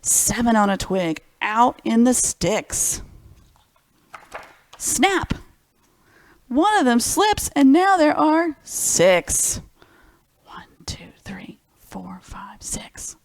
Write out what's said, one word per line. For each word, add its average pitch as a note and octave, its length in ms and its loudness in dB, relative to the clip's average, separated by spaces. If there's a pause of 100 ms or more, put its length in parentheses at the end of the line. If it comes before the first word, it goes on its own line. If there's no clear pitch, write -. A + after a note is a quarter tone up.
Seven - 540 0
on G#3 140 4
a G3 60 0
twig, F#3 460 -4 (200)
out A3 420 0
in A3+ 200 2
the B3 100 4
sticks. - 880 -4 (1700)
Snap! - 580 0 (1120)
One F#4 300 2
of F4+ 60 2
them A#3+ 160 4
slips, G4+ 540 0
and C4+ 180 6
now F#4 240 4
there D4+ 200 4
are D#4 460 0
six. - 1000 0 (880)
One, - 180 -20 (220)
two, - 260 -16 (100)
three, - 380 -16 (180)
four, F#3 440 -16
five, - 400 -18
six. - 640 -14